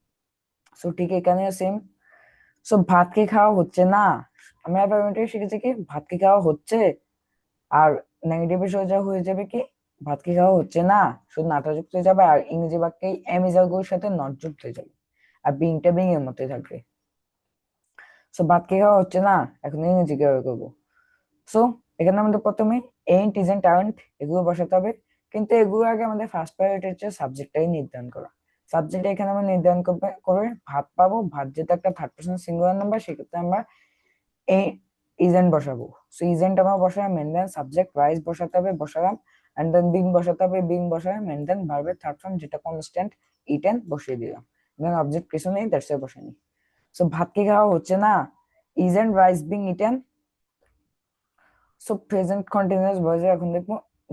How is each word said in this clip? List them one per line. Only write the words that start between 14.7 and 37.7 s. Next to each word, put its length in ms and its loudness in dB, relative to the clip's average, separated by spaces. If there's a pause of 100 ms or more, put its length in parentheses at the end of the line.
যাবে, 160 -18 (540)
আর 100 0
বিংটা 380 0
বিং 180 0
এর 100 0
মতোই 280 -8
থাকবে। 340 -12 (1500)
So, 140 0
"ভাত 200 4
কি 120 0
খাওয়া 180 6
হচ্ছে 240 0
না?", 420 2
এখন 220 -6
ইংরেজি 320 2
কিভাবে 240 2
করবো? 320 -8 (800)
So, 200 4 (260)
এখানে 200 2
আমাদের 200 2
প্রথমে 420 0 (280)
ain't, 240 2
isn't, 280 0
aren't 380 2 (200)
এগুলো 240 -2
বসাতে 320 0
হবে, 180 0 (380)
কিন্তু 240 0
এগুলো 340 4
আগে 140 -2
আমাদের 240 -4
ফার্স্ট 280 -8
প্রায়োরিটি 340 -2
হচ্ছে 220 -8
সাবজেক্টটাই 560 -4
নির্ধারণ 420 -6
করা। 180 -16 (440)
সাবজেক্ট 340 -4
এখানে 260 -4
আমরা 120 -2
নির্ধারণ 400 2
করবে, 280 -2 (120)
করে 260 0 (160)
ভাত 300 -6
পাবো, 280 2
ভাত 240 -6
যেহেতু 260 -4
একটা 180 0
থার্ড 200 -10
পারসন 260 -8
সিঙ্গুলার 380 -2
নাম্বার, 240 -2
সেক্ষেত্রে 400 -10
আমরা 240 -2 (840)
এ-, 300 2 (420)
isn't 320 4
বসাবো। 420 -2 (180)
So, 160 -4
isn't 340 2
আমরা 160 2
বসালাম, 380 -2
and 200 -4
then 120 -2
সাবজেক্ট 500 -4